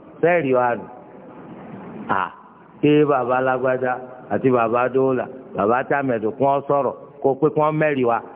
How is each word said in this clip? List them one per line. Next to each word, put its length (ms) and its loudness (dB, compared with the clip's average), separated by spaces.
Sẹ́ẹ̀rì 360 2
wa 180 4
nù." 140 -4
À, 140 -2
kí 140 4
bàbá 360 2
alágbádá 560 0
àti 260 0
bàbá 360 2
dóòlà, 380 2
bàbá 280 2
támẹ̀dù 500 -2
kún 160 0
ọ 140 2
sọ̀rọ̀, 340 0
kó 140 0
pé 180 0
kí 120 0
wọ́n 140 2
mẹ́rì 300 0
wa. 140 2